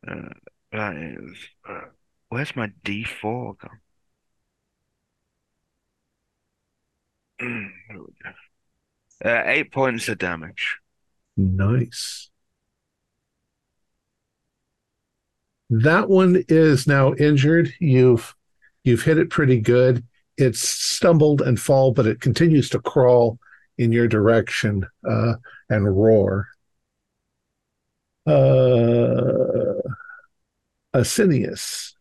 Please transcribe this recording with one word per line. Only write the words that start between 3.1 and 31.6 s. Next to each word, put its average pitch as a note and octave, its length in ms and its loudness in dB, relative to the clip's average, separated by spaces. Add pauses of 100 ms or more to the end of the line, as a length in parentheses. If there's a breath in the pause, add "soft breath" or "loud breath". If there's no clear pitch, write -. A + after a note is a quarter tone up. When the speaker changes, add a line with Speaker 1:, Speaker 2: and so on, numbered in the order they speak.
Speaker 1:
gone? - 260 -20 (3500)
<clears throat> A#2 320 -12 (160)
There G2+ 120 -20
we - 120 -20 (100)
go. - 1080 -14
Uh, A#2 160 0
eight C#3 260 -2
points B2+ 360 -4
of G#2+ 100 -6
damage. F2 600 -8 (580)
Speaker 2:
Nice. G2 960 -4 (3500)
That D3+ 380 2
one F#3 400 2
is D#3 380 2
now C#3 280 2
injured. D3+ 680 2
You've, B2+ 540 2 (500 soft breath)
you've A#2+ 180 2
hit D#3+ 160 2
it E3 120 -2
pretty C3 300 2
good. B2 440 2 (320)
It's B2+ 240 0
stumbled D3+ 800 0
and B2 180 0
fall, C3+ 340 2
but A#2 140 0
it A2+ 140 -2
continues D3+ 500 2
to - 80 -4
crawl B2 600 2 (380 soft breath)
in A#2+ 160 0
your A#2+ 160 2
direction, G#2+ 800 0 (220)
uh, A2+ 260 -2 (340 loud breath)
and G2+ 280 0
roar. G2+ 520 2 (1800)
Uh, B2 1500 2 (1120 loud breath)
Asinius. - 1080 -2